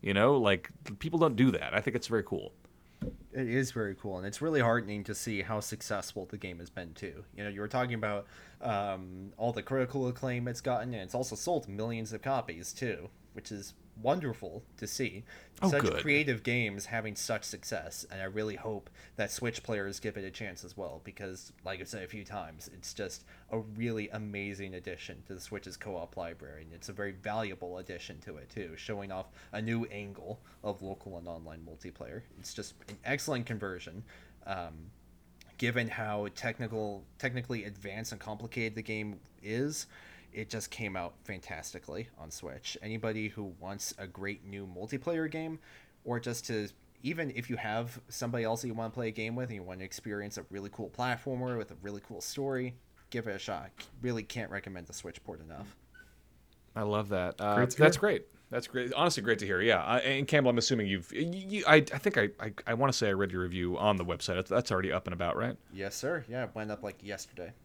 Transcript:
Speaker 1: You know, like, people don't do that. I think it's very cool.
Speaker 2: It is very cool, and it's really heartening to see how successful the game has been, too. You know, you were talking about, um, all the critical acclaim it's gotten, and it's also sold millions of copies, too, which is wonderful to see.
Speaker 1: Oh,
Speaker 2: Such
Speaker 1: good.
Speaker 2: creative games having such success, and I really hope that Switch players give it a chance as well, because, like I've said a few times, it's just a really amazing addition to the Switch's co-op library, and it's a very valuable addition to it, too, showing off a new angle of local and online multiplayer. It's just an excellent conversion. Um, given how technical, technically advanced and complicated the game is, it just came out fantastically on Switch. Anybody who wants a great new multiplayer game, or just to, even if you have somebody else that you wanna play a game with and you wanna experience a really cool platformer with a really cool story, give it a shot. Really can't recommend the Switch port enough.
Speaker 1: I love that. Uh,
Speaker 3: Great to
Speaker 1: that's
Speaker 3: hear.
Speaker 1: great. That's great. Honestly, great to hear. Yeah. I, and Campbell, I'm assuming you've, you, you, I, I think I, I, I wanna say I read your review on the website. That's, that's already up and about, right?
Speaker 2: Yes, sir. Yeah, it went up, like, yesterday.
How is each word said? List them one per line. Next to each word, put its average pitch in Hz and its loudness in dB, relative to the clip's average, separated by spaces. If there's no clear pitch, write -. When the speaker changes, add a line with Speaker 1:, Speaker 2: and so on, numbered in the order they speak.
Speaker 1:
You 98 4
know, 123 10
like, 101 6
people 160 2
don't 156 8
do 127 10
that. 76 2
I 104 6
think 113 0
it's 117 0
very 110 4
cool. - -4
Speaker 2:
It 131 0
is 127 4
very 104 0
cool, 92 -4
and 92 -4
it's 101 -4
really 156 4
heartening 107 4
to 107 -4
see 104 -2
how 104 0
successful 104 -4
the 107 -8
game 90 -8
has 87 -12
been, 85 -8
too. 85 -8
You 101 -6
know, 104 -2
you 98 -6
were 104 -2
talking 123 2
about, 104 0
um, 98 -2
all 117 2
the 107 -2
critical 131 2
acclaim 123 0
it's 120 -4
gotten, 123 0
and 101 -4
it's 90 -8
also 123 0
sold 170 0
millions 110 -2
of 110 -6
copies, 110 -2
too, 95 -2
which - -8
is 101 -8
wonderful 117 0
to 107 -6
see. 101 -2
Speaker 1:
Oh, 190 6
Speaker 2:
Such 143 6
Speaker 1:
good. 95 4
Speaker 2:
creative 143 4
games 110 2
having 110 -2
such 110 -2
success, - -6
and 95 -6
I 95 -4
really 107 0
hope 107 -6
that 104 0
Switch 117 -2
players 101 -2
give 107 -2
it 101 -6
a 95 -6
chance 95 -8
as 90 -14
well, 80 -6
because, 95 -10
like 92 -4
I've - -10
said 98 -6
a - -10
few 104 -10
times, 80 -8
it's - -12
just - -6
a 113 0
really 110 -2
amazing 101 -4
addition 90 -8
to 98 -8
the 90 -10
Switch's 95 -8
co-op 90 -8
library, 76 -8
and 80 -16
it's 82 -14
a 107 -8
very 101 -2
valuable 95 -4
addition 87 -10
to 82 -12
it, 69 -14
too, 82 -8
showing 101 -6
off 95 -4
a 107 -4
new 113 2
angle 101 -8
of 98 -2
local 95 -8
and 85 -10
online 82 -10
multiplayer. 82 -12
It's - -12
just - -8
an 104 -10
excellent 127 -2
conversion. 98 -6
Um, 85 -6
given 120 2
how 104 -2
technical, 107 -2
technically 123 -2
advanced 101 -6
and 104 -10
complicated 110 -4
the 113 -4
game 107 -2
is, 127 0
it 110 -6
just 110 -4
came 104 -4
out 87 -4
fantastically 90 -8
on 78 -12
Switch. - -8
Anybody 110 -2
who 101 -6
wants 98 -6
a 98 -8
great 98 -8
new 98 -8
multiplayer 135 -2
game, 160 -4
or 120 0
just 120 -4
to, 107 0
even 156 0
if 120 -4
you 120 0
have 117 -2
somebody 120 0
else 113 2
that 131 -4
you 113 -2
wanna 113 -2
play 117 -2
a - 0
game 113 -2
with 123 -2
and 113 -6
you 95 -6
wanna 92 -8
experience 101 -4
a 101 -8
really 101 -6
cool - -6
platformer 123 0
with 110 -4
a - -12
really 101 -6
cool 101 -10
story, 127 -2
give 117 -4
it 104 -2
a 98 -6
shot. 92 -4
Really 117 0
can't 110 -4
recommend 95 -6
the - -16
Switch - -10
port 80 -10
enough. 80 -12
Speaker 1:
I 110 0
love 104 4
that. 92 0
Uh, 104 6
Speaker 3:
Great 123 6
to - -4
Speaker 1:
that's 156 10
Speaker 3:
hear. - 0
Speaker 1:
great. 202 4
That's 120 -2
great. 123 -2
Honestly, 143 4
great 107 6
to 104 -2
hear. 95 4
Yeah. 104 8
I, 107 6
and 139 2
Campbell, 139 8
I'm 120 8
assuming 113 4
you've, 95 0
you, 147 2
you, 190 -2
I, 156 12
I 156 12
think 143 2
I, 107 6
I, 110 -6
I 117 2
wanna 131 4
say 113 4
I 101 6
read 95 4
your 92 0
review 90 0
on 104 8
the 90 2
website. 87 0
That's, 92 0
that's 110 4
already 92 4
up 92 2
and 90 -2
about, 85 2
right? 117 0
Speaker 2:
Yes, 95 -4
sir. 151 -2
Yeah, 123 -2
it 98 -6
went 107 -4
up, 104 -4
like, 101 -6
yesterday. 95 -8